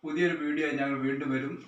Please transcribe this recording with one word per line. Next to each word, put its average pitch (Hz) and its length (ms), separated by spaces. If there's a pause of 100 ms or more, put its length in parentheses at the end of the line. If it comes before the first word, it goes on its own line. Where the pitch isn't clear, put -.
പുതിയൊരു 160 400
വീഡിയോ 151 260 (100)
ഞങ്ങൾ 139 160 (120)
വീണ്ടും 139 280
വരും. 139 200 (120)